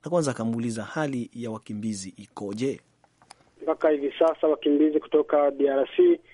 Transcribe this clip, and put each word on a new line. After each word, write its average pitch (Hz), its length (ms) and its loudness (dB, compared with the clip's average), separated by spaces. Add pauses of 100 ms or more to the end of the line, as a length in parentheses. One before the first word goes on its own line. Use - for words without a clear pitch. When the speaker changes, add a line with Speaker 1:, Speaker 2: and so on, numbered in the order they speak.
Speaker 1:
na 160 60 -8
kwanza 160 200 0
akamuuliza 113 540 -4
hali 135 500 -6
ya 117 160 -10
wakimbizi 104 640 -8
ikoje. 104 640 -8 (800)
Speaker 2:
Mpaka 160 260 0
hivi 143 300 0
sasa 165 280 2
wakimbizi 151 540 2
kutoka 147 500 2
D 139 180 0
R 135 280 0
C 175 240 6 (140)